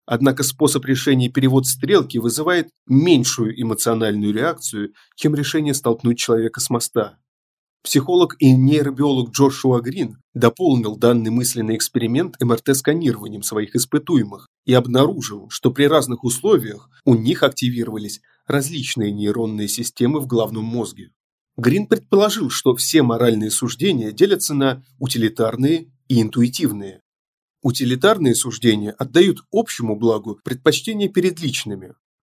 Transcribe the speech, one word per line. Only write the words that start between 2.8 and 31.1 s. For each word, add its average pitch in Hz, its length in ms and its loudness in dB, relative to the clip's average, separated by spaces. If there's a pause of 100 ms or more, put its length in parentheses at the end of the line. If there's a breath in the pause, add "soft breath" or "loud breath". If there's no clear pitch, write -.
меньшую 131 720 2
эмоциональную 107 760 0
реакцию, 110 580 -4 (240 soft breath)
чем 151 180 0
решение 147 380 -2
столкнуть 120 460 -2
человека 113 420 -2
с - 80 -6
моста. 117 500 -4 (680)
Психолог 170 540 2
и 135 140 6
нейробиолог 135 760 2
Джошуа 135 500 2
Грин 127 380 -8 (160)
дополнил 120 600 2
данный 117 340 2
мысленный 113 460 -2
эксперимент 120 640 -4
М 120 120 0
Р 113 80 2
Т-сканированием 127 840 -2
своих 107 320 -6
испытуемых 123 760 -2 (180)
и 131 60 2
обнаружил, 127 800 0
что - 220 -2
при 143 120 0
разных 143 380 0
условиях 135 680 -2 (160 soft breath)
у 127 100 6
них 117 280 0
активировались 117 760 -4 (260)
различные 139 640 -4
нейронные 104 560 -4
системы 123 520 -2
в 135 60 -6
головном 110 380 -2
мозге. 113 460 -8 (460)
Грин 151 300 0
предположил, 202 640 0
что - 260 0
все 156 260 2
моральные 113 480 2
суждения 120 600 -4
делятся 170 420 0
на 135 300 -2 (160 soft breath)
утилитарные 123 920 -2 (160)
и 117 140 2
интуитивные. 110 800 -2 (600)
Утилитарные 131 720 2
суждения 107 580 0
отдают 160 480 2 (120)
общему 117 460 -4
благу 107 460 -2
предпочтение 196 640 -2
перед 175 320 -2